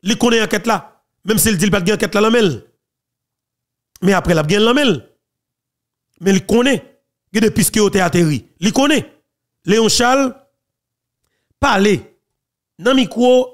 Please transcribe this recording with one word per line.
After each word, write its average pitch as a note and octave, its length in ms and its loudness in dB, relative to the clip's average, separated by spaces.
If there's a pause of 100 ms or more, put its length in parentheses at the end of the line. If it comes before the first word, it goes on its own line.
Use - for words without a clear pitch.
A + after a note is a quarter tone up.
Il G#3+ 160 -4
connaît A#3 220 2
l'enquête G#3+ 260 -4
là. - 360 -6 (220)
Même G3+ 140 -2
s'il A3 180 0
dit F#3+ 140 0
pas G3+ 100 0
de F3 100 -2
enquête G#3 240 -4
là, G3+ 60 0
là, G#3+ 100 2
mais, A#3 120 2 (1600)
mais F#3+ 100 2
après, E3+ 220 0
il D#3+ 40 0
a D#3 40 -2
bien F#3 180 0
l'enquête. A#3 500 0 (1080)
Mais F#3+ 120 0
il F#3+ 120 0
connaît. A#3+ 480 0 (400)
Il A3 100 0
y - 20 2
a A3 40 2
des G#3+ 60 -4
pistes - 180 -2
qui A3 80 -2
ont G3+ 80 2
été G3 120 -2
atterries. E3 480 -2 (120)
Il G3+ 120 -2
connaît. C#4 500 -2 (420)
Léon A3 240 2
Charles, B3+ 460 0 (1300)
parler. G3+ 580 -2 (600)
Dans A3 140 -2
le C4+ 40 2
micro B3+ 580 2